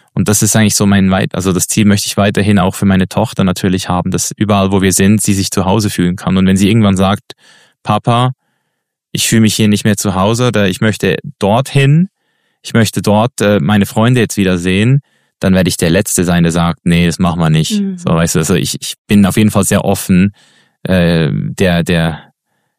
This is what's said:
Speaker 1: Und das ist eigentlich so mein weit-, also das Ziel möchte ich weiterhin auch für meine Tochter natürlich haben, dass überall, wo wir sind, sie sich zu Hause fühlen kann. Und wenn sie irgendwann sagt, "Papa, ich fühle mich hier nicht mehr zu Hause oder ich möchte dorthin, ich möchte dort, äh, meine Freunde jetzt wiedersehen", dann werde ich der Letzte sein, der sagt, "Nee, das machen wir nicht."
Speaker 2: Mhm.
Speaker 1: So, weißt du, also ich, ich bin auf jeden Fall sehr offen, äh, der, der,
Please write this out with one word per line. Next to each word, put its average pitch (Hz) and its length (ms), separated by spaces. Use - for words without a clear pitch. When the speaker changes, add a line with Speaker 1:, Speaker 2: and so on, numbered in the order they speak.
Speaker 1:
Und 87 160
das 107 140
ist 104 120
eigentlich 107 200
so 104 100
mein 98 240
weit-, 95 240
also 92 200
das 87 140
Ziel - 180
möchte 101 200
ich - 120
weiterhin 104 420
auch 90 160
für - 100
meine 92 220
Tochter - 360
natürlich 92 460
haben, 90 220
dass - 260
überall, 98 340
wo 98 120
wir 95 100
sind, 98 300
sie 104 100
sich 95 160
zu 90 160
Hause 104 240
fühlen 90 280
kann. 92 200
Und 92 80
wenn 95 120
sie 98 120
irgendwann 104 280
sagt, 95 360
"Papa, 120 520
ich - 160
fühle 113 140
mich 107 140
hier 110 120
nicht 104 180
mehr 104 120
zu 101 160
Hause 113 360
oder 104 200
ich 92 120
möchte 101 360
dorthin, 139 720
ich - 120
möchte 104 280
dort, 107 400
äh, 101 180
meine 98 280
Freunde 120 340
jetzt - 160
wiedersehen", 95 640
dann 95 140
werde 92 160
ich - 80
der 87 140
Letzte 92 340
sein, 87 180
der 82 80
sagt, 85 320
"Nee, 87 220
das 85 140
machen 87 200
wir 90 120
nicht." 80 280
Speaker 2:
Mhm. 196 180
Speaker 1:
So, 175 120
weißt 82 260
du, 85 40
also 80 160
ich, - 260
ich - 140
bin 101 200
auf 90 100
jeden 107 140
Fall 98 120
sehr 98 220
offen, 95 480
äh, 85 480
der, 85 520
der, 82 400